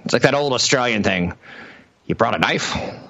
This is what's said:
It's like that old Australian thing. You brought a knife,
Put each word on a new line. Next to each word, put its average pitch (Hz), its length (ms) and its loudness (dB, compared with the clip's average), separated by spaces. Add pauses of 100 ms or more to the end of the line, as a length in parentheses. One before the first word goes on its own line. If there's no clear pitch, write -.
It's - 80 -2
like 120 100 2
that 139 120 4
old 143 160 0
Australian 120 500 2
thing. 92 320 0 (760)
You - 80 -2
brought 113 200 2
a 80 40 -2
knife, - 360 0 (340)